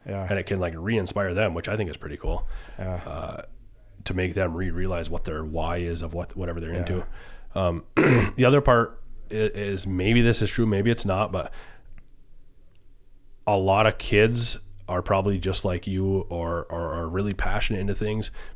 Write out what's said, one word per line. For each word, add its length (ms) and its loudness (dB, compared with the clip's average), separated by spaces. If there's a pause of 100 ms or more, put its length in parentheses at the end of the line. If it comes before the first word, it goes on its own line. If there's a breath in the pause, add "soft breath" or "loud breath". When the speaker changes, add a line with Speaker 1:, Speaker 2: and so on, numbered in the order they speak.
Speaker 1:
Yeah. 240 -6
Speaker 2:
And 80 0
it 80 -2
can, 140 -2
like, 160 -2
re-inspire 580 0
them, 200 0
which 140 -6
I 80 -2
think 140 -2
is 80 -10
pretty 200 -12
cool. 300 -2 (300 loud breath)
Speaker 1:
Yeah. 280 -6
Speaker 2:
Uh, 360 -8 (640)
to 80 -4
make 220 0
them 180 0
re-realize 560 0
what 140 0
their 200 -4
why 340 -2
is 260 -2
of 100 -6
what, 240 -6
whatever 220 -4
they're 140 -6
Speaker 1:
Yeah. 60 -2
Speaker 2:
into. 260 -2 (500 loud breath)
Um, 280 0 (120)
<clears throat> 400 6
the 100 4
other 160 6
part 400 4 (300)
i-, 40 -12
is 520 -2
maybe 340 4
this 220 4
is 80 2
true, 160 2
maybe 240 4
it's 140 0
not, 260 0
but 200 -4 (2000 loud breath)
a 100 4
lot 280 6
of 120 2
kids 600 4 (280)
are 140 -2
probably 380 2
just 260 -2
like 220 -2
you 420 0
or, 400 -4
or 240 -4
are 140 -4
really 260 -2
passionate 460 0
into 160 0
things, 340 -2 (260 loud breath)